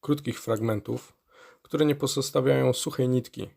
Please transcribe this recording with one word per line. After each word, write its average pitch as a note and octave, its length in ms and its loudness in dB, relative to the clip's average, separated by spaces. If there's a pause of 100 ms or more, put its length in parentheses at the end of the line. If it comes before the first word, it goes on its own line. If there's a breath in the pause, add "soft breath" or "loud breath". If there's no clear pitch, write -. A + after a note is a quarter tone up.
krótkich C#3+ 400 -2
fragmentów, A2+ 720 -2 (500 loud breath)
które D3+ 240 2
nie D3 80 4
pozostawiają C3+ 760 2
suchej B2+ 360 0
nitki B2+ 480 -2